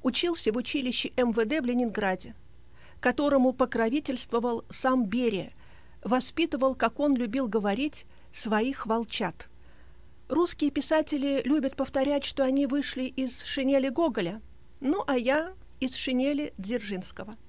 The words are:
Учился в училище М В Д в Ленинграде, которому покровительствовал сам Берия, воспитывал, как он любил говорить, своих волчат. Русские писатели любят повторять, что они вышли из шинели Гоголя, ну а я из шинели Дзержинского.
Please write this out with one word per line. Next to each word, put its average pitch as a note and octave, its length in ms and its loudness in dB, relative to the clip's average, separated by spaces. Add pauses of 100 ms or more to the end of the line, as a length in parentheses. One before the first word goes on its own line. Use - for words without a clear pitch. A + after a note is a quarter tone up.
Учился E4 480 2
в A3 40 -2
училище B3+ 600 -2
М B3 160 4
В A3+ 120 4
Д D4 160 0
в B3 60 -2
Ленинграде, G#3+ 680 0 (680)
которому C4 520 4
покровительствовал A#3+ 1160 0
сам C4 360 2
Берия, G#3+ 460 0 (500)
воспитывал, C4 720 2
как A#3 240 0
он C#4+ 160 4
любил B3 320 0
говорить, G#3 600 0 (260)
своих A3+ 540 0
волчат. A3 600 -2 (800)
Русские D4+ 420 2
писатели C#4+ 760 2
любят C4+ 320 2
повторять, C4+ 480 2
что - 180 -2
они C4+ 240 4
вышли C4 380 -2
из C4 380 -4
шинели C4+ 460 2
Гоголя, A3+ 520 0 (400)
ну D4+ 260 2
а C4 120 2
я D4+ 340 2 (260)
из C4 160 -2
шинели C#4 600 0
Дзержинского. G3+ 800 -6 (120)